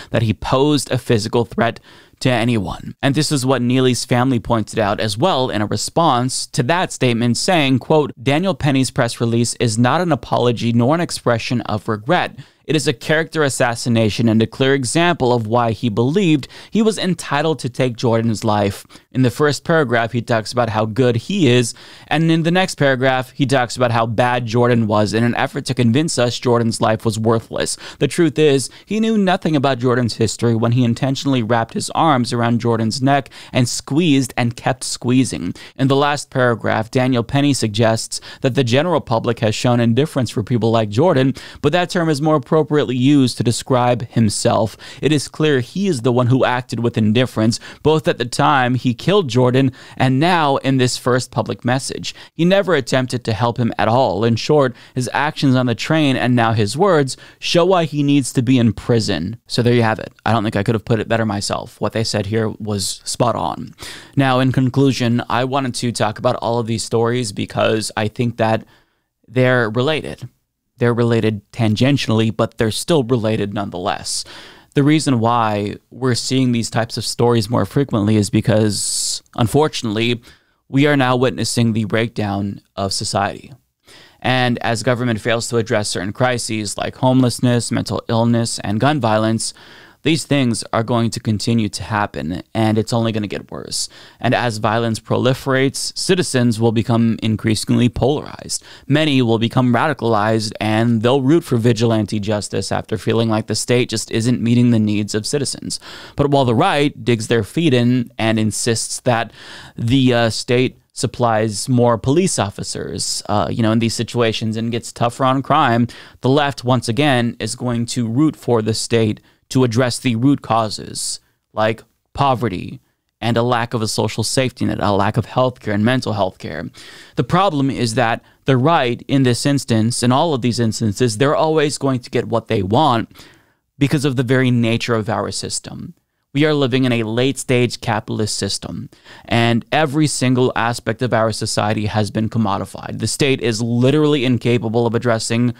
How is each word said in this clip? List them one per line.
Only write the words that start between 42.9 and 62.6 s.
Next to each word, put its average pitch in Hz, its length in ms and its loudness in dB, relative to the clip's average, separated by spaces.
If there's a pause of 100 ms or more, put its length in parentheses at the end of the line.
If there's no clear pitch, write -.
used 131 400 4
to 113 80 -2
describe 123 640 0
himself. 110 640 0 (260)
It 151 100 2
is 147 160 0
clear 151 320 0
he 185 260 -4
is 147 140 0
the 123 120 2
one 123 160 2
who 120 180 4
acted 123 340 -4
with 117 180 -2
indifference, 110 640 2 (220)
both 156 260 2
at 156 100 0
the 120 60 -4
time 131 500 2
he 123 280 0
killed 185 240 2
Jordan 127 460 2 (240)
and 131 240 2
now 160 380 2
in 135 180 0
this 127 200 2
first 127 340 -2
public 113 340 -4
message. - 500 -4 (200)
He 160 100 0
never 180 300 4
attempted 127 500 -2
to 113 80 -2
help 117 240 0
him 117 220 0
at 104 100 2
all. 110 340 2
In 117 140 4
short, 139 400 2 (180)
his 127 180 -4
actions 139 440 0
on 127 100 2
the 117 80 0
train 151 400 0
and 123 220 2
now 113 160 2
his 107 240 0
words 156 400 2 (240)
show 170 240 2
why 180 200 4
he 147 180 -2
needs 143 320 2
to 135 80 2
be 127 160 4
in 117 160 4
prison. 101 640 -2 (100)
So - 140 0
there 120 120 4
you 120 80 4
have 110 160 0
it. - 140 -12 (120)
I 110 60 0
don't 110 140 0
think 110 100 -2
I 101 80 0
could 110 140 0
have 104 80 -8
put 113 160 0
it 95 80 -6
better 113 180 0
myself. - 540 -6
What 104 140 -4
they 110 100 -2
said 107 220 -4
here 107 240 -2 (100)